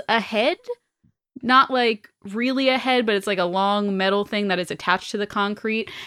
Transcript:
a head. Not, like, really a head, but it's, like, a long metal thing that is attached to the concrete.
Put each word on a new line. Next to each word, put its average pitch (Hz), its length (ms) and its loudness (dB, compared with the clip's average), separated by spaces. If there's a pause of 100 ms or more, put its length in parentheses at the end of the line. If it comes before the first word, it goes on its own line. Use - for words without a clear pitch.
a 226 100 4
head. 226 380 0 (840)
Not, 254 260 4
like, 240 400 0 (140)
really 247 460 0
a 262 100 2
head, 247 260 2
but 220 80 2
it's, 196 140 0
like, 202 100 0
a 185 60 2
long 196 520 0
metal 196 300 2
thing 208 220 -2
that 180 100 0
is 180 140 -4
attached 180 400 -2
to 220 80 -6
the 202 80 -2
concrete. 208 640 -4 (160)